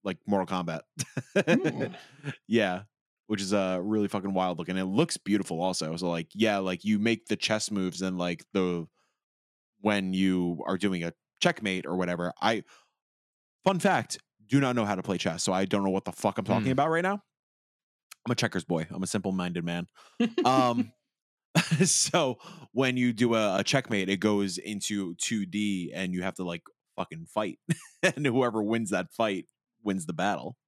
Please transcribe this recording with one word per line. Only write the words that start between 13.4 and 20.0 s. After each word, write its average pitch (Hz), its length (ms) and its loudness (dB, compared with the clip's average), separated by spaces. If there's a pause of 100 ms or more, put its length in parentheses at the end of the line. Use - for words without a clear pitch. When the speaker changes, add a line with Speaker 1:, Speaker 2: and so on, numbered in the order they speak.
Speaker 1:
fun 190 160 4
fact, 160 380 2 (300)
do 139 120 4
not 127 160 2
know 113 100 2
how 101 100 0
to 92 80 -4
play 95 140 -2
chess, 85 260 -2
so 95 100 2
I 95 120 2
don't 101 180 0
know 98 80 2
what 95 140 0
the 90 60 -6
fuck - 260 -2
I'm 98 80 -6
talking 101 200 0
Speaker 3:
Hmm. 131 60 0
Speaker 1:
about 143 180 2
right 165 140 0
now. 202 180 -2 (1040)
I'm 120 60 -2
a 117 40 2
checkers 98 300 -2
boy. 82 240 0
I'm 90 140 -6
a 90 40 -4
simple-minded 90 560 -2
man. 87 240 -4 (320)